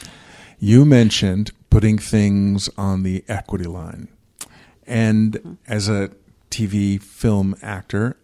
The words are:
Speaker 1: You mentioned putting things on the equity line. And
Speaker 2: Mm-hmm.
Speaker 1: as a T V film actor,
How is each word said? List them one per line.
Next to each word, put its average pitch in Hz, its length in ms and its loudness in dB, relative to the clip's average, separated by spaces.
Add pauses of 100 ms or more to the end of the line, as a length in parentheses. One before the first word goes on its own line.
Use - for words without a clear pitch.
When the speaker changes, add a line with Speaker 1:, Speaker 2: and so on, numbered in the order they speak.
(640)
Speaker 1:
You 120 200 8
mentioned 107 680 2 (200)
putting 107 280 4
things 101 720 0 (100)
on 95 240 -4
the 92 240 -4
equity 95 380 -8
line. 85 420 -14 (800)
And 110 460 0
Speaker 2:
Mm-hmm. - 200 -14 (140)
Speaker 1:
as 104 220 -4
a 101 220 -2 (400)
T 110 160 -4
V 104 320 0
film 101 640 -2
actor, 101 600 -6